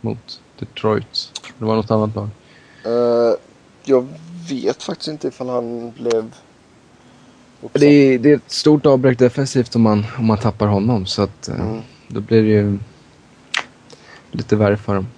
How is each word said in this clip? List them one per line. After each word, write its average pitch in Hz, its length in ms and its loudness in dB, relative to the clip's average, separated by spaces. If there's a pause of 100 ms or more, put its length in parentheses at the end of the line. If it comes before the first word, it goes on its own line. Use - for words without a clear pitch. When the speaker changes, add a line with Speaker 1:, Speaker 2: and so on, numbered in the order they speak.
Speaker 1:
Mot 113 400 -10 (180)
Detroit. - 720 -6 (260)
Det 117 60 -8
var 110 120 0
något 107 140 -4
annat 107 260 0
lag. 104 120 -6 (560)
Speaker 2:
Eh, 117 500 2 (500)
jag 131 220 2 (440)
vet 127 320 -4
faktiskt - 260 -10
inte 147 200 -8
ifall 127 200 -10
han 120 420 -6
blev 117 400 -4 (1300)
uppsatt. 131 200 -4
Speaker 1:
Det 143 60 6
är, 139 320 6
det 127 120 4
är 147 60 6
ett - 140 -8
stort 151 360 2
avbräck 131 320 4
defensivt 127 580 0
om 117 60 4
man, 107 240 2 (120)
om 113 80 -2
man 110 120 2
tappar 107 280 -2
honom, 104 400 0
så - 160 -2
att, - 260 -6
eh, - 120 -6
Speaker 2:
Mm. 110 220 -6 (260)
Speaker 1:
då - 120 -8
blir 110 220 2
det 107 60 2
ju 104 300 2 (1500)
lite - 260 -2
värre 104 200 2
för 104 180 -4
dem. 98 120 -4 (120)